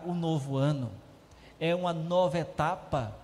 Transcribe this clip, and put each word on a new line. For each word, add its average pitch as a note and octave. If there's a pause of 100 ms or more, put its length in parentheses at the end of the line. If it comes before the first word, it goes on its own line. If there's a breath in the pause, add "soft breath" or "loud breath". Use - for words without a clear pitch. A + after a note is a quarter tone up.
o F3
novo D#3+
ano. C3+ (680 loud breath)
É E3
uma F3+
nova E3+
etapa, D3+